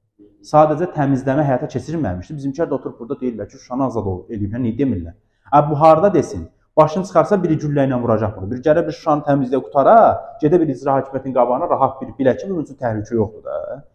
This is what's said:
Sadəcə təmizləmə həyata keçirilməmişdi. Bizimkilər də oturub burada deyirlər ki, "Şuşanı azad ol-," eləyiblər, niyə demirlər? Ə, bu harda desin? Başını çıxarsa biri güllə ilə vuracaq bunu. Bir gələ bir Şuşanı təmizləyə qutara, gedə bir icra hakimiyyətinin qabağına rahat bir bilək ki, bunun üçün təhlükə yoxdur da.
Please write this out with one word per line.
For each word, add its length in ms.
Sadəcə 500
təmizləmə 480
həyata 300
keçirilməmişdi. 680
Bizimkilər 320
də 60
oturub 220
burada 220
deyirlər 300
ki, 80
"Şuşanı 300
azad 180
ol-," 220
eləyiblər, 340
niyə 160
demirlər? 380
Ə, 180
bu 120
harda 320
desin? 340
Başını 320
çıxarsa 340
biri 160
güllə 300
ilə 120
vuracaq 360
bunu. 140
Bir 120
gələ 240
bir 80
Şuşanı 320
təmizləyə 400
qutara, 300
gedə 220
bir 100
icra 280
hakimiyyətinin 340
qabağına 400
rahat 260
bir 160
bilək 240
ki, 80
bunun 160
üçün 140
təhlükə 400
yoxdur 240
da. 400